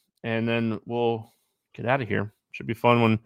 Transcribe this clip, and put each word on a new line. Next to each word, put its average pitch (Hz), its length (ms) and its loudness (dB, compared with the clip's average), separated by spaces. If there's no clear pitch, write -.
and 113 240 -2
then 117 380 -2
we'll 117 480 -4
get 117 120 -10
out 131 160 0
of 113 60 -8
here. 104 260 -4
Should - 140 -16
be 117 40 -6
a 113 40 -4
fun 120 260 4
one. 110 240 4